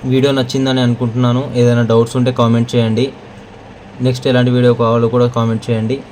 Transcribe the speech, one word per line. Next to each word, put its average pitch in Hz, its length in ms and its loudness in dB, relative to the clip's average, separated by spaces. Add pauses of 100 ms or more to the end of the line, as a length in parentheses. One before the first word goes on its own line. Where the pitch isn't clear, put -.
(120)
వీడియో 135 260 2
నచ్చిందని 131 480 -2
అనుకుంటున్నాను. 120 560 0 (180)
ఏదైనా 120 320 2
డౌట్స్ 117 280 2
ఉంటే 123 200 2
కామెంట్ 117 340 2
చేయండి. 117 320 0 (1000)
నెక్స్ట్ 127 240 -4
ఎలాంటి 123 240 2
వీడియో 123 260 4
కావాలో 117 340 2
కూడా 123 120 2 (100)
కామెంట్ 113 300 -2
చేయండి. 113 300 -2 (140)